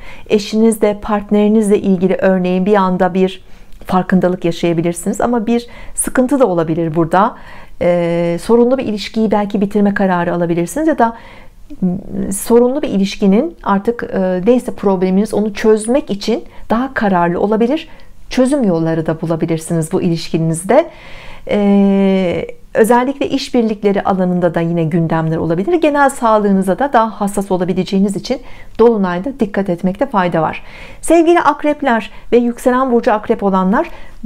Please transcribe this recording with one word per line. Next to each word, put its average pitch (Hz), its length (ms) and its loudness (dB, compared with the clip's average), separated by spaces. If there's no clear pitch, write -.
Eşinizle, 214 720 2
partnerinizle 208 800 2
ilgili 190 360 2
örneğin 185 500 2
bir 208 100 4
anda 185 380 2
bir 185 300 0
farkındalık 180 600 0
yaşayabilirsiniz 170 760 -2
ama 240 260 0
bir 240 200 0
sıkıntı 254 440 0
da 254 80 4
olabilir 165 480 0
burada. 180 400 2
Ee, 170 600 0
sorunlu 240 360 4
bir 262 80 -4
ilişkiyi 214 460 -2
belki 208 300 0
bitirme 202 320 2
kararı 180 400 0
alabilirsiniz 170 540 -2
ya 302 120 2
da 233 180 2
sorunlu 240 500 2
bir 294 80 -4
ilişkinin 202 720 2
artık, 202 500 -2
e, 185 320 0
neyse 240 300 2
probleminiz, 190 580 0
onu 208 200 -2
çözmek 220 560 0
için 214 340 -4
daha 254 240 -2
kararlı 175 460 0
olabilir. 220 480 0
Çözüm 262 340 2
yolları 165 420 0
da 160 160 -4
bulabilirsiniz 165 720 -2
bu 185 100 0
ilişkinizde. 170 880 0
Ee, 196 960 2
özellikle 247 560 2
işbirlikleri 214 720 0
alanında 180 520 0
da 170 60 0
yine 170 220 0
gündemler 160 540 0
olabilir. 175 360 -2
Genel 294 360 2
sağlığınıza 202 720 2
da 277 140 -2
daha 226 280 2
hassas 202 300 -2
olabileceğiniz 185 640 0
için 240 260 -6
dolunayda 202 600 2
dikkat 196 300 -2
etmekte 185 360 -2
fayda 180 360 0
var. - 220 -4
Sevgili 339 380 4
akrepler 294 720 0
ve 233 60 6
yükselen 247 540 0
burcu 233 220 2
akrep 214 300 -2
olanlar, 196 460 2